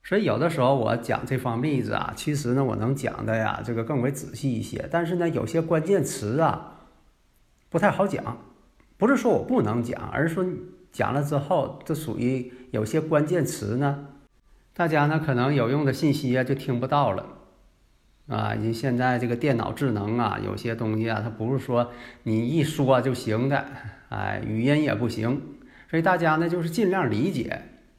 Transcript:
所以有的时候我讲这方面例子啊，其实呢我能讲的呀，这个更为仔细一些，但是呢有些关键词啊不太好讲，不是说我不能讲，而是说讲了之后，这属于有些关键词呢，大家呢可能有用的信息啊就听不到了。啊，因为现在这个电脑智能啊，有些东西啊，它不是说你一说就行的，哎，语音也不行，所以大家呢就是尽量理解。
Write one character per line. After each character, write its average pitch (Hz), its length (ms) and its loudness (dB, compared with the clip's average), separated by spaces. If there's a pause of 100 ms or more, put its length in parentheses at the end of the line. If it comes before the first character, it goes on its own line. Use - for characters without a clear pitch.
所 190 120 0
以 214 80 2
有 113 120 2
的 160 120 2
时 156 100 -2
候 131 160 4
我 113 220 0
讲 - 280 -4
这 131 120 -2
方 117 200 -2
面 147 140 0
例 131 100 0
子 104 120 -4
啊， 101 200 -4
其 151 220 -4
实 123 180 0
呢 135 80 2
我 113 140 0
能 113 180 0
讲 131 320 -4
的 110 120 0
呀， 107 260 -2
这 120 100 -4
个 113 120 -2
更 135 160 -2
为 131 100 0
仔 - 240 -10
细 135 160 -2
一 113 100 -2
些， - 300 -8
但 165 160 0
是 180 80 -2
呢 170 140 0
有 135 160 -2
些 165 160 0
关 165 200 2
键 175 220 2
词 113 380 -2
啊 - 480 0 (800)
不 165 100 0
太 196 100 6
好 190 160 2
讲， - 320 -4 (600)
不 208 100 4
是 269 80 6
说 233 160 2
我 123 100 4
不 247 200 0
能 113 200 0
讲， - 280 -6
而 160 180 0
是 165 60 -2
说 185 120 -2 (460)
讲 - 220 -2
了 143 100 0
之 147 140 0
后， 151 480 0
这 160 100 -2
属 117 220 -6
于 123 340 0 (200)
有 110 120 0
些 156 160 0
关 156 260 2
键 165 200 2
词 107 320 -4
呢， 143 320 -2 (640)
大 170 160 0
家 147 160 4
呢 151 200 2
可 139 100 0
能 131 200 2
有 117 140 2
用 143 160 2
的 131 80 2
信 147 200 2
息 127 240 0
啊 131 60 2
就 135 100 0
听 127 280 -2
不 131 40 -2
到 135 280 2
了。 95 120 -6 (1000)
啊， 107 280 2
因 107 80 0
为 113 100 2
现 120 240 0
在 123 200 4
这 120 80 0
个 117 120 0
电 139 180 2
脑 110 160 0
智 135 200 0
能 104 260 0
啊， 104 260 0
有 101 140 -4
些 113 180 -4
东 110 220 0
西 113 120 0
啊， 107 140 0
它 117 60 -4
不 110 240 -2
是 127 120 -2
说 120 280 0 (300)
你 113 260 2
一 160 120 2
说 135 400 4
就 127 120 0
行 113 340 0
的， 143 180 0 (440)
哎， 104 360 -4
语 110 180 -2
音 147 200 4
也 120 100 0
不 113 140 -2
行， 113 340 -2 (480)
所 160 80 0
以 165 40 2
大 180 160 4
家 160 180 4
呢 165 140 0
就 175 120 0
是 165 80 -2
尽 208 200 2
量 180 200 0
理 123 220 0
解。 - 380 -6 (280)